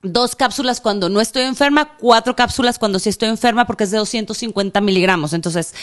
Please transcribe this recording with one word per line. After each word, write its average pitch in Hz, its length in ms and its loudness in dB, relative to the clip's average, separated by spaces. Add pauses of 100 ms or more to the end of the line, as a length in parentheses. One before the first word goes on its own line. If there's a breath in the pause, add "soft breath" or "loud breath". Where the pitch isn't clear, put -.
dos 233 280 0
cápsulas 254 460 0
cuando 202 280 0
no 202 100 2
estoy 233 220 0
enferma, 285 560 0
cuatro 233 380 2
cápsulas 240 420 0
cuando 196 220 0
sí 214 100 -2
estoy 220 180 -2
enferma, 233 380 2
porque 220 200 -2
es 185 60 -4
de 220 60 0
doscientos 214 400 -4
cincuenta 202 420 -2
miligramos. 185 540 2
Entonces, 170 500 -4